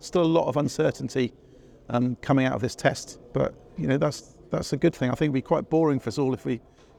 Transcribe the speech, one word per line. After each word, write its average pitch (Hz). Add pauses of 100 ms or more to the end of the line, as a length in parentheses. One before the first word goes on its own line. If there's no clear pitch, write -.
still -
a -
lot 165
of 147
uncertainty, 139 (560)
um, 120
coming 135
out 131
of 107
this 120
test. - (120)
But, 135 (220)
you 156
know, 135
that's, 147 (160)
that's -
a 143
good 160
thing. 151
I -
think 156
it'd 135
be 131
quite -
boring 151
for -
us 110
all 131
if -
we 123 (380)